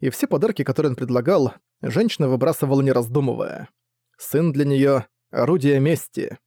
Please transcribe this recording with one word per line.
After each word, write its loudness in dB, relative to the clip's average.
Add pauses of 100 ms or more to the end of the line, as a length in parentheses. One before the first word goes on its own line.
и -2
все -4
подарки, 0
которые 0
он -4
предлагал, 0 (300)
женщина 0
выбрасывала 0
не 2
раздумывая. -4 (480)
Сын 0
для 0
неё — 2 (260)
орудие 2
мести. -2